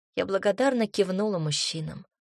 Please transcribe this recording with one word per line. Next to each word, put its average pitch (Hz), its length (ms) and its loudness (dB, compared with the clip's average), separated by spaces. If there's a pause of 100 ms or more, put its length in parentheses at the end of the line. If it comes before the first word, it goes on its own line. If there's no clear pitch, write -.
(140)
я 185 120 -2
благодарно 208 600 2
кивнула 196 520 0
мужчинам. 156 680 -4 (180)